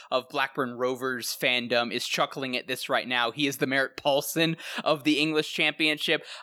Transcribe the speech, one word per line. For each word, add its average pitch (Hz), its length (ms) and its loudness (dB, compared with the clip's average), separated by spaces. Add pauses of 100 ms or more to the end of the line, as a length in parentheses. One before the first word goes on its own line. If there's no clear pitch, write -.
(100)
of 127 240 0
Blackburn 135 380 0
Rovers 127 680 -2
fandom 120 520 2
is 120 160 -2
chuckling 139 480 -2
at - 100 -6
this - 220 -6
right 117 180 2
now. 120 240 2
He 139 160 0
is 139 120 -2
the 143 100 0
Merritt 135 280 0
Paulson 160 600 2 (260)
of 143 220 0
the 151 160 4
English 156 340 0
Championship. 151 720 2 (180)